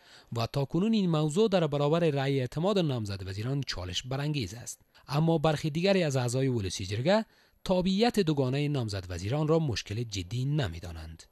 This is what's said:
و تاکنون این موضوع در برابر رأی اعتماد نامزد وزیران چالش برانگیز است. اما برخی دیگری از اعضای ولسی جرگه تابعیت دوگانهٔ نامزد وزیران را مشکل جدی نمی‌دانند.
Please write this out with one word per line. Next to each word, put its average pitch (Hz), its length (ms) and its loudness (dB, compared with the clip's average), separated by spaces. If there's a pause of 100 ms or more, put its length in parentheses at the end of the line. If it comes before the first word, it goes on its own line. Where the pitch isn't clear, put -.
(380)
و 117 80 -2
تاکنون 165 480 0
این 196 160 2
موضوع 160 400 2
در 180 180 4
برابر 147 320 2
رأی 139 400 2
اعتماد 175 400 0
نامزد 107 480 -2
وزیران 113 400 -4
چالش 90 360 -6
برانگیز 135 500 -4
است. - 280 -14 (260)
اما 160 300 4
برخی 156 320 0
دیگری 175 340 2
از 143 120 2
اعضای 131 320 2
ولسی 104 380 -2
جرگه 139 400 2 (380)
تابعیت 196 560 2
دوگانهٔ 143 480 2
نامزد 110 420 -2
وزیران 104 380 -2
را 165 120 4
مشکل 120 440 -2
جدی 107 420 -4
نمی‌دانند. 82 840 -4